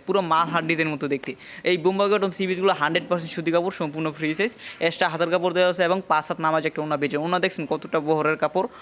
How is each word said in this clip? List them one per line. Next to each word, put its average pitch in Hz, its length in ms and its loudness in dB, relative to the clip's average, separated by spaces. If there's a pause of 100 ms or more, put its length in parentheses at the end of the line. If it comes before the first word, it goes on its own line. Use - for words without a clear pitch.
পুরো 190 140 2
মারহাট 165 440 2
ডিজাইন 160 240 0
মতো 147 200 -4
দেখতে। 139 260 -4 (300)
এই 180 120 2
বোম্বাই 190 340 2
কটন 196 200 2
থ্রি 185 160 -4
পিসগুলো 185 260 2
হান্ড্রেড 160 360 0
পার্সেন্ট 165 240 -2
সুতি 165 200 -2
কাপড়, 175 180 0
সম্পূর্ণ 156 400 -4
ফ্রি 156 240 -4
সাইজ, 202 160 0 (300)
এক্সট্রা 170 280 0
হাতার 165 220 0
কাপড় 175 240 2
দেওয়া 180 140 4
আছে 180 160 2
এবং 185 240 2
পাঁচ 156 200 2
হাত 170 120 -4
নামাজ 160 260 2
একটা 156 160 -2
ওড়না 151 140 -2
পেয়েছে। 143 220 -2
ওড়না 175 200 0
দেখছেন 175 280 -2
কতটা 160 340 2
বহরের 151 360 2
কাপড়, 185 320 0 (140)